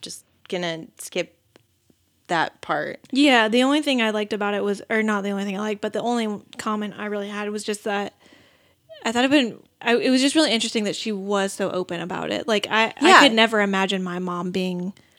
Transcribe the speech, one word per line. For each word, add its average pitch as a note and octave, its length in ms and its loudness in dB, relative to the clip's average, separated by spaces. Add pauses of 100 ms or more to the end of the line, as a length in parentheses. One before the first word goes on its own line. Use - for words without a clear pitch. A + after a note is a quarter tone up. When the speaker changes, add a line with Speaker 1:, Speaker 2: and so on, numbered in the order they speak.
Speaker 1:
just - 200 -14 (240)
gonna F3 380 -6 (140)
skip - 360 -8 (920)
that D#3+ 340 -2
part. D3+ 380 -4 (120)
Speaker 2:
Yeah, B3+ 360 4
the B3 160 4
only C#4+ 180 2
thing C#4 180 0
I A3 120 0
liked G#3 200 -4
about G3+ 220 -2
it G3+ 100 -2
was, G3+ 260 -4
or A3 120 2
not G#3 220 0
the G3+ 80 -2
only G3 140 -4
thing G3 120 -4
I G3+ 40 -6
liked, G#3+ 200 -6
but G#3 120 -4
the G#3+ 80 -4
only A3 400 -2 (180)
comment G#3 380 -4
I G#3 100 -8
really G3+ 220 -6
had G#3 200 -8
was G#3 140 -8
just G#3 220 -6
that G3+ 280 -4 (880)
I A3+ 80 -2
thought A#3 140 2
it'd C4 60 0
been, C4 260 2 (240)
I, A#3 140 2
it A#3 160 2
was B3+ 100 4
just C#4 140 2
really D4+ 160 4
interesting A3 320 0
that G3 120 -2
she - 160 -6
was G3 420 -2
so - 180 -4
open F3+ 300 -4
about F3+ 300 -6
it. - 160 -4
Like, G#3 220 0
I, A3 320 0
Speaker 1:
Yeah. F4 140 8
Speaker 2:
I C4+ 80 12
could C4 100 6
never A3 280 4
imagine F#3+ 420 0
my F3+ 160 -6
mom F3+ 320 -6
being F#3 420 -4 (260)